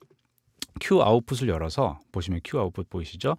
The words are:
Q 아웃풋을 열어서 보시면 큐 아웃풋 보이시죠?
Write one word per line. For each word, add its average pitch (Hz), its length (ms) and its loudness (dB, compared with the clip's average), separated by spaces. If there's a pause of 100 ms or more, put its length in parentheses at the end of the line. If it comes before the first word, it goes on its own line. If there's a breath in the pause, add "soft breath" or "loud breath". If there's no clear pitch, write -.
(800)
Q 185 220 4
아웃풋을 120 460 2
열어서 80 520 -2 (120)
보시면 87 320 -2
큐 147 140 -4
아웃풋 95 320 -4
보이시죠? 92 480 -4